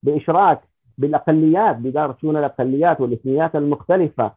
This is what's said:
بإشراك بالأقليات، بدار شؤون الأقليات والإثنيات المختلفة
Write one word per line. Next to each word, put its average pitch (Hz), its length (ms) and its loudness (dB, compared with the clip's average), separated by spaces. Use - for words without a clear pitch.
بإشراك 160 580 2
بالأقليات، 156 760 2
بدار 131 460 -4
شؤون 151 160 -2
الأقليات 143 640 0
والإثنيات 131 540 -2
المختلفة 147 800 -2